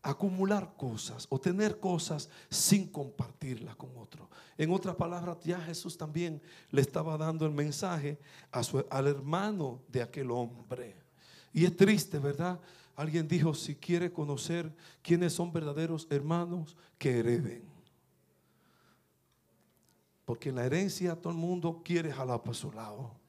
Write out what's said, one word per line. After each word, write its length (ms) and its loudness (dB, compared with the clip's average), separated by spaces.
Acumular 720 0
cosas 520 -6
o 100 -2
tener 400 2
cosas 500 -2
sin 400 6
compartirlas 840 -8
con 200 -16
otro. 320 -18
En 140 2
otras 240 0
palabras, 480 -4
ya 160 -2
Jesús 360 -8
también 460 -4
le 100 6
estaba 360 2
dando 300 0
el 60 2
mensaje 680 -2
a 140 -2
su, 260 0
al 160 2
hermano 800 0
de 160 -2
aquel 300 -4
hombre. 640 -6
Y 120 6
es 120 4
triste, 420 6
¿verdad? 400 -2
Alguien 320 0
dijo, 260 4
"Si 220 -6
quiere 360 0
conocer 640 -4
quiénes 320 4
son 180 -2
verdaderos 580 -2
hermanos, 680 0
que 220 2
hereden". 420 2
Porque 240 -4
en 80 -2
la 100 0
herencia 480 2
todo 180 -6
el 60 -4
mundo 460 0
quiere 280 0
jalar 300 -2
para 120 -4
su 180 -8
lado. 420 -10